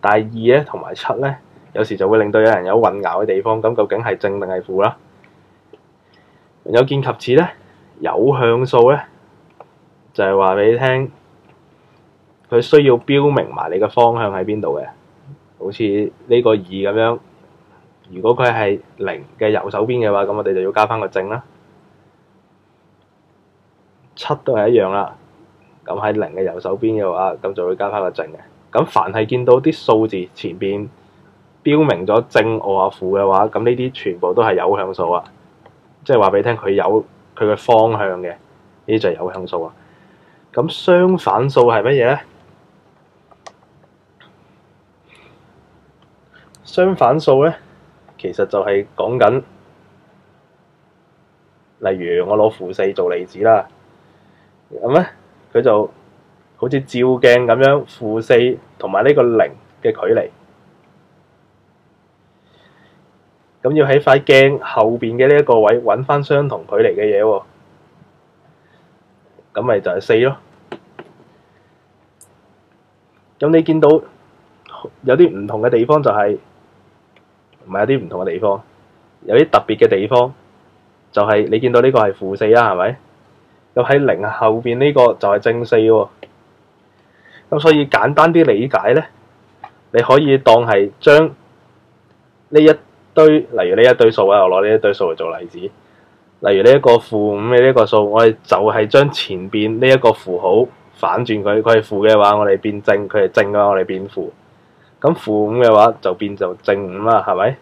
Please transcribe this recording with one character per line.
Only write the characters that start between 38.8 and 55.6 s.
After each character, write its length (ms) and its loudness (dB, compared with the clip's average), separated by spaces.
啲 120 -2
就 100 -2
係 80 -4
有 160 -10
向 140 -12
數 180 -8
啊。 100 -16
咁 160 -4
相 480 0
反 320 -2
數 140 2
係 200 2
乜 80 -2
嘢 220 0
呢？ 80 -4
相 320 -2
反 240 0
數 280 2
呢， 80 -2
其 120 -10
實 140 -4
就 180 -4
係 220 -2
講 240 -4
緊， 240 2
例 260 -4
如 240 -4
我 80 0
攞 180 2
負 200 -14
四 180 -4
做 220 -4
例 100 -8
子 180 -12
啦， 240 2
噉 240 -6
呢， 120 2
佢 40 0